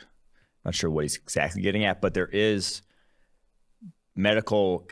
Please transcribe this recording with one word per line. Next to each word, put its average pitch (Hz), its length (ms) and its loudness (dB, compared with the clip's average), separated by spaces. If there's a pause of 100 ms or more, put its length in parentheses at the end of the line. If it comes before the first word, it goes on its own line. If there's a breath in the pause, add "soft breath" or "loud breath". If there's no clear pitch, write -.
(640)
not 87 120 -4
sure 85 140 0
what 78 140 0
he's 73 140 -4
exactly 80 440 -2
getting 98 220 0
at, 95 160 0
but 92 140 0
there 90 180 0
is 104 500 0 (1300)
medical 101 760 2